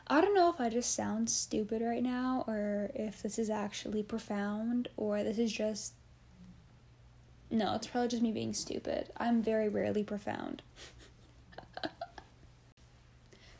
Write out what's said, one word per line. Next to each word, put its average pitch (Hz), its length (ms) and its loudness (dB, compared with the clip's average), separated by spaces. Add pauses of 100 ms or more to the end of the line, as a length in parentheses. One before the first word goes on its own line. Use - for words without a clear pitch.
I 285 140 6
don't 403 140 6
know 349 160 8
if 339 100 -6
I 233 80 2
just 240 240 0
sound 214 360 0
stupid 220 520 0
right 233 220 0
now, 254 440 0
or 208 460 -2
if 214 300 -6
this 214 160 -4
is 220 100 0
actually 208 540 -2
profound, 220 920 -2
or 208 280 0
this 214 160 0
is 233 120 2
just, 214 420 -4 (1600)
no, 214 260 2
it's - 120 -4
probably 240 220 0
just 240 120 -2
me 226 100 2
being 214 220 -2
stupid. - 640 -4
I'm 233 240 4
very 220 280 2
rarely 208 340 2
profound. 107 580 -6 (1200)
<laughs> - 60 -6 (1700)